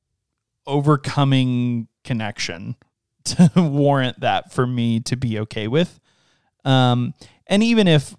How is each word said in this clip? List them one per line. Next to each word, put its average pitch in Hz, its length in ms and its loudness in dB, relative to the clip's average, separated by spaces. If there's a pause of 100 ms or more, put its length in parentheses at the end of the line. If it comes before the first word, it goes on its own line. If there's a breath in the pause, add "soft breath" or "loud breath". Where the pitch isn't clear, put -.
(680)
overcoming 135 1200 0 (160)
connection 110 720 -8 (240)
<laughs> - 240 -20
to - 320 4
warrant 143 640 0
that 101 320 -2
for 127 140 -2
me 117 340 0
to 127 160 -6
be 120 220 -4
okay 107 300 -8
with. 156 300 -2 (640)
Um, 123 500 2 (320 loud breath)
and 202 160 2
even 226 240 4
if, 156 320 2